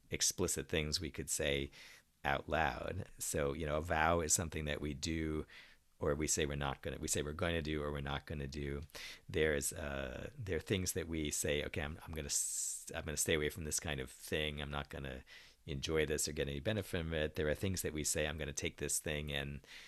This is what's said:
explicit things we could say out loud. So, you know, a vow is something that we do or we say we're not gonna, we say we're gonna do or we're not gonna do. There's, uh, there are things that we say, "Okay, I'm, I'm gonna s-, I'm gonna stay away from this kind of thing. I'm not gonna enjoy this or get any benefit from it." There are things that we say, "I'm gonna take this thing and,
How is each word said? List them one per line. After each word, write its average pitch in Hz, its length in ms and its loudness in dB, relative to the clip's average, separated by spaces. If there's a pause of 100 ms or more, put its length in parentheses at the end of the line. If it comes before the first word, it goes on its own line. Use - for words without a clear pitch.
(120)
explicit - 580 0
things 76 320 0
we 78 80 -4
could 73 200 -6
say 71 420 2 (540)
out 69 240 2
loud. 78 560 2 (120)
So, 71 360 2
you 80 120 -4
know, 73 120 2
a 78 40 0
vow 85 380 6
is 76 140 2
something 78 320 2
that 73 160 0
we 73 120 0
do 78 520 0 (540)
or 78 140 4
we 73 140 2
say 80 180 4
we're 71 100 0
not 71 260 -2
gonna, 67 180 -4
we 78 80 -4
say 76 160 2
we're 73 80 -4
gonna 85 300 2
do 76 200 0
or 73 100 0
we're 73 100 -2
not 71 260 -2
gonna 73 200 -4
do. 71 340 -2 (480)
There's, 76 440 4
uh, 67 540 -4 (100)
there 95 200 0
are - 20 0
things 92 320 2
that 82 160 -2
we 78 240 0
say, 73 320 2
"Okay, 76 180 -2
I'm, 76 240 -4
I'm 82 80 -8
gonna 73 140 -4
s-, - 580 -2 (100)
I'm 80 80 -4
gonna 76 140 -2
stay - 160 4
away 76 160 6
from 82 140 -4
this 76 160 0
kind 73 200 -2
of 64 120 -4
thing. 76 500 -2
I'm 71 80 -4
not 71 200 -4
gonna 67 340 -8 (420)
enjoy 78 400 2
this 76 220 0
or 76 60 -4
get 71 140 0
any 71 120 -4
benefit 95 440 -2
from 80 100 -2
it." 78 220 0
There 78 140 2
are 73 60 2
things 95 260 0
that 76 120 -2
we 76 100 0
say, 76 240 2
"I'm 76 100 -2
gonna 73 140 -4
take 80 260 -4
this 73 220 0
thing 76 320 -2
and, 71 300 -4 (260)